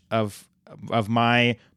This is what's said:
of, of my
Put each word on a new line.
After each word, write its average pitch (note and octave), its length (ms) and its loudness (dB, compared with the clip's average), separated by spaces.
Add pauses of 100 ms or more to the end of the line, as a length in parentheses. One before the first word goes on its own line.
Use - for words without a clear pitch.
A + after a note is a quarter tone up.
(100)
of, G#2+ 380 -4 (420)
of A2 180 -2
my A#2+ 480 2 (200)